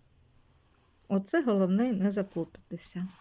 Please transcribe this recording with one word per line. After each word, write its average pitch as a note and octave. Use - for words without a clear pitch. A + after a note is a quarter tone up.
Оце G#3
головне G#3
не F#3+
заплутатися. F3+